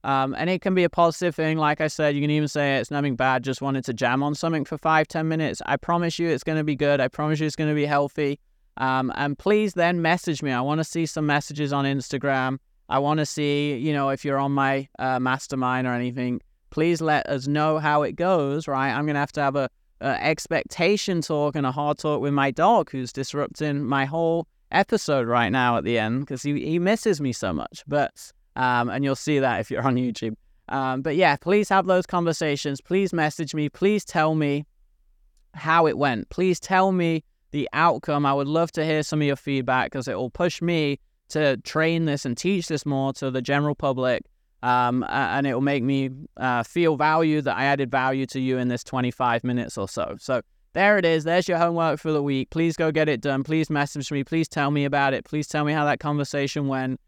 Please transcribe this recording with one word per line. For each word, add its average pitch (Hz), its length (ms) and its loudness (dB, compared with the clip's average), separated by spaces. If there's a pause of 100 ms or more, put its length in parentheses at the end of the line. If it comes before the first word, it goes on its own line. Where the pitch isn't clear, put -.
Um, 135 320 0
and 165 120 -2
it 185 120 -2
can 190 120 0
be 180 120 4
a 165 40 2
positive 170 460 2
thing. 156 220 0
Like 151 240 0
I 156 60 2
said, 147 280 0
you 143 60 0
can 147 80 2
even 151 180 2
say, 139 300 0
"It's - 120 -2
nothing 143 280 -2
bad, 131 260 2
just 131 180 -4
wanted 135 240 -2
to 131 80 -4
jam 127 300 0
on 147 100 0
something 160 300 -2
for 156 140 -8
five, 156 320 2
ten 160 180 -2
minutes." 160 380 -2
I 143 100 0
promise 170 440 -2
you 170 100 0
it's 139 140 0
gonna 156 200 0
be 151 120 0
good. 143 260 2
I 131 80 2
promise 151 300 -2
you 156 80 0
it's 147 100 -4
gonna 151 180 0
be 147 100 2
healthy. 143 540 0 (380)
Um, 131 380 0
and 143 220 -2
please 214 360 2
then 175 280 2
message 165 400 0
me. 139 120 -2
I 123 80 0
wanna 151 240 0
see 165 200 -2
some 151 200 -4
messages 143 480 -2
on 139 100 0
Instagram. 135 760 -2 (280)
I 135 120 0
wanna 151 260 2
see, 147 500 -2
you 147 160 -2
know, 139 160 0
if 135 160 -2
you're 139 140 0
on 139 160 0
my, 135 340 0 (120)
uh, 131 200 0
mastermind 127 680 -2
or 123 60 -2
anything, 123 480 -4 (300)
please 160 320 0
let 151 260 2
us 135 180 -4
know 151 340 2
how 151 240 2
it 120 100 -2
goes, 160 560 0
right? 135 240 0
I'm 147 120 -2
gonna 147 140 0
have 147 140 -2
to 151 80 -2
have 139 160 0
a, 135 120 0 (300)
a 131 240 -2
expectation 170 1000 0
talk 147 360 0
and 143 80 0
a 127 80 0
hard 147 240 0
talk 147 240 0
with 143 100 0
my 139 200 2
dog 185 380 4
who's 127 220 -6
disrupting 143 720 -4
my 135 220 0
whole 165 420 0 (240)
episode 156 560 2
right 117 220 2
now 123 260 2
at 85 80 0
the 117 160 2
end 117 260 -2
'cause 131 180 -10
he, 143 220 -2
he 160 140 0
misses 190 400 0
me 131 140 -2
so 95 180 -4
much. 69 340 -8
But, - 460 -4 (240)
um, 123 340 0
and 127 140 -2
you'll 139 120 0
see 147 240 0
that 120 200 2
if 113 100 -6
you're 127 160 -4
on 131 100 4
YouTube. 117 400 -4 (340)
Um, 135 320 -2
but 151 160 -2
yeah, 160 180 6
please 202 320 2
have 190 180 2
those 185 200 2
conversations. 156 760 -2
Please 190 320 0
message 156 420 -2
me. 151 140 -2
Please 196 380 0
tell 156 300 0
me 147 300 0 (880)
how 160 320 4
it 151 120 2
went. 127 320 0
Please 180 320 0
tell 190 320 2
me 165 320 0 (260)
the 143 220 -4
outcome. 147 520 2
I 139 80 4
would 139 140 0
love 160 260 0
to 156 120 -2
hear 156 180 0
some 151 180 -2
of 143 60 2
your 139 80 2
feedback 131 560 0
'cause 135 160 -6
it 101 100 -4
will 123 120 -4
push - 320 -2
me 156 380 0 (300)
to 143 280 2
train 165 480 0
this 143 200 -2
and 120 120 -2
teach 180 300 0
this 151 180 -4
more 135 280 0
to 135 160 -6
the 127 120 -2
general 143 340 0
public, 127 500 0 (380)
um, 123 400 2
a-, - 40 -6
and 135 400 -2
it 131 60 0
will 127 80 0
make 139 220 0
me, 135 260 0 (280)
uh, 123 260 0
feel 165 320 2
valued, 151 500 2
that 107 120 0
I 131 80 0
added 139 260 2
value 135 360 0
to 135 120 -6
you 131 180 0
in 123 100 0
this 120 160 -2
twenty-five 123 600 0
minutes 123 340 -2
or 98 100 -4
so. - 320 -4
So 127 220 -2 (320)
there 202 240 4
it 180 80 2
is. 160 180 2
There's 175 240 2
your 175 100 0
homework 165 420 2
for 156 120 -4
the 151 100 0
week. 135 300 -2
Please 165 260 0
go 160 140 2
get 151 180 2
it 123 120 0
done. 135 220 -2
Please 156 260 0
message 143 420 -4
me. 139 120 -2
Please 160 240 -2
tell 143 220 -2
me 143 160 2
about 139 280 2
it. - 120 -4
Please 147 220 -4
tell 151 180 -2
me 147 80 0
how 151 120 0
that 143 140 0
conversation 143 680 -2
went. 131 400 -2